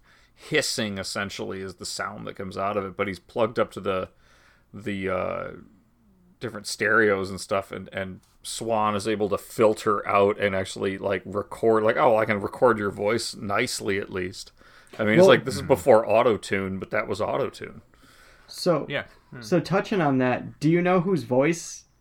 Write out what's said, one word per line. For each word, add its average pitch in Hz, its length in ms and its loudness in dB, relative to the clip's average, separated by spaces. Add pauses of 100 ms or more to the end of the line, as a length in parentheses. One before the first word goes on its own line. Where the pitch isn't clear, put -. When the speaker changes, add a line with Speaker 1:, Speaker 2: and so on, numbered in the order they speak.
(340)
Speaker 1:
hissing 113 640 -4
essentially 101 640 -8
is 95 140 -10
the 104 120 -14
sound 104 400 -10
that 101 100 -12
comes 95 200 -12
out 98 200 -4
of 98 80 0
it, 92 120 -10
but 101 100 -2
he's 95 120 -6
plugged 117 400 -2
up 107 140 0
to 101 80 -12
the, 92 280 -4 (640)
the, 98 360 -6
uh, 92 420 -4 (880)
different 104 260 -10
stereos 104 640 2
and 92 100 -10
stuff, - 300 -4
and, 95 220 -12
and 95 280 -8 (220)
Swan 107 540 -2
is 101 100 -6
able 104 220 0
to 95 100 0
filter 107 680 0
out 101 300 4
and 98 160 0
actually, 98 440 -4
like, 98 260 -2
record, 107 580 0
like, 113 140 2
"Oh, 131 200 6
I 110 80 2
can 107 160 0
record 110 380 2
your 101 120 -4
voice 104 440 -2
nicely 104 640 -4
at - 140 -8
least." 92 400 -8 (460)
I 110 60 -2
mean, 107 140 4
Speaker 2:
Well 185 120 10
Speaker 1:
it's 120 80 8
like, - 60 -6
this 127 120 -6
is - 60 -6
Speaker 3:
Mm-hmm. 139 60 -4
Speaker 1:
before 113 400 6
auto-tune, 101 720 2
but 92 120 -10
that 107 180 -4
was 101 120 -4
auto-tune. 113 600 -6 (640)
Speaker 2:
So, - 420 -2
Speaker 3:
Yeah. 139 160 -6 (280)
Hmm. - 100 -16
Speaker 2:
so 175 180 0
touching 196 400 0
on 143 180 2
that, 123 420 -2
do 147 100 4
you 175 100 4
know 180 200 2
whose 165 240 0
voice 135 600 0 (160)